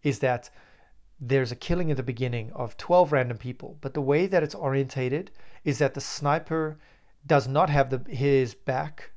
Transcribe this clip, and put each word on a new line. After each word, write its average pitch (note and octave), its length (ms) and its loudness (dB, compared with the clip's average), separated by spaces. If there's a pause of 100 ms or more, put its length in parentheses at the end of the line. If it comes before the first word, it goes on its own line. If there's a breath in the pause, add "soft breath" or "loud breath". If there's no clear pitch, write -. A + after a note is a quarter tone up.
is C#3+ 160 0
that B2+ 300 0 (680 soft breath)
there's C3 320 0
a B2 40 -6
killing E3+ 360 0
at C3+ 60 0
the B2+ 60 -4
beginning A#2+ 500 -4
of A#2+ 240 -8
twelve F3 340 4
random B2 260 0
people, B2 440 -12
but C#3 120 -8
the D3+ 80 -2
way D3 260 2
that F3+ 160 2
it's D3+ 120 -6
orientated C3+ 760 -2 (320 soft breath)
is C#3 160 0
that C#3+ 140 2
the C#3 80 -8
sniper D#3 760 -2 (480 soft breath)
does C#3 220 4
not D3+ 220 4
have C#3 200 4
the, B2+ 240 -2
his C3+ 400 2
back - 640 -4